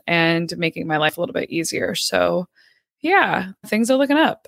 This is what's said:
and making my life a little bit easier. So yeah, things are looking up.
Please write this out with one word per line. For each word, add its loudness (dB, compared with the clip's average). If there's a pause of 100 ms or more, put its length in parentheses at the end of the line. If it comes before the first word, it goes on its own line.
and 0
making -4
my 0
life 0
a -6
little -6
bit -4
easier. -4
So 0 (520)
yeah, 0 (160)
things 0
are 4
looking 2
up. 0